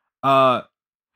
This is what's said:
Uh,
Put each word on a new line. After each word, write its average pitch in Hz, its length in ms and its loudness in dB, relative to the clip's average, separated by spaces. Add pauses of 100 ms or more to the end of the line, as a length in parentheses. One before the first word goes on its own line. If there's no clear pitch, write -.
(240)
Uh, 135 380 0 (540)